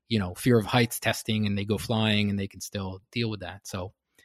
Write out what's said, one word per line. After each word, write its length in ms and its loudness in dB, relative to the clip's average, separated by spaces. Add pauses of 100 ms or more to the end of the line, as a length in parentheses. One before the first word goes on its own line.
you 100 2
know, 160 -2
fear 240 4
of 80 2
heights 320 2
testing, 480 0
and 100 0
they 80 -2
go 140 0
flying 500 2
and 100 0
they 100 -4
can 120 -14
still 400 -8 (120)
deal 180 -2
with 100 -6
that. 260 -12
So, 260 -8 (320)